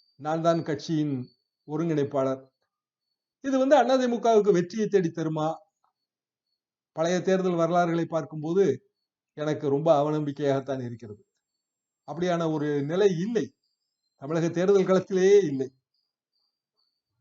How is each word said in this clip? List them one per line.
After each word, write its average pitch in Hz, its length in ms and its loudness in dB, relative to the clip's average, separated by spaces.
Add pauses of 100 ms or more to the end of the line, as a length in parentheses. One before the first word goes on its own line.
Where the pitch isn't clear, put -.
(200)
நான் 160 240 -4
தான் 165 200 2
கட்சியின் 151 520 -4 (520)
ஒருங்கிணைப்பாளர், 143 720 -2 (1040)
இது 269 140 -2
வந்து 269 180 4
அதிமுகவுக்கு 233 760 2
வெற்றியை 175 340 -2
தேடி 185 220 0
தருமா? 156 380 -4 (1500)
பழைய 170 240 0
தேர்தல் 185 400 0
வரலாறுகளை 165 460 2
பார்க்கும்போது 160 580 -2 (720)
எனக்கு 151 320 -4
ரொம்ப 147 340 4
அவநம்பிக்கையாகத்தான் 143 840 -2
இருக்கிறது. 117 400 -14 (840)
அப்படியான 170 440 -2
ஒரு 147 320 -2
நிலை 180 360 0
இல்லை, 208 320 -4 (640)
தமிழக 160 340 -2
தேர்தல் 185 360 2
களத்திலேயே 190 580 4
இல்லை. 131 280 -4 (1500)